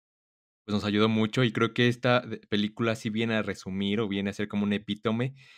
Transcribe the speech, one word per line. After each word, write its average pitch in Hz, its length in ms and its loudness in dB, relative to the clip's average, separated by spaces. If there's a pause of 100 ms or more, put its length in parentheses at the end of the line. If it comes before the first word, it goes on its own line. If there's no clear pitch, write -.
(640)
pues, 104 80 -2
nos 98 100 0
ayudó 104 240 4
mucho 110 360 2
y 113 80 2
creo 113 220 0
que 120 140 4
esta 123 320 2
de, 110 180 -8
película 107 560 -2
sí 113 160 -6
viene 113 240 0
a 107 80 0
resumir 98 580 -2
o 107 80 0
viene 98 220 -2
a 98 40 -6
ser 104 140 -4
como 104 160 -2
un 101 80 0
epítome, 113 640 -2 (240)